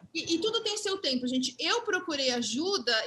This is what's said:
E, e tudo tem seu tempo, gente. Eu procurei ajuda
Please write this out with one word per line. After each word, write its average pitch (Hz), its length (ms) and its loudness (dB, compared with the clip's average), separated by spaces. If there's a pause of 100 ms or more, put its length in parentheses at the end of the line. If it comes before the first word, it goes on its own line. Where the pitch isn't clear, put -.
(120)
E, 330 220 0
e 330 60 4
tudo 440 240 2
tem 415 160 -2
seu 392 180 -2
tempo, 254 300 0
gente. 254 320 0
Eu 403 240 2
procurei 302 480 0
ajuda 240 600 0 (160)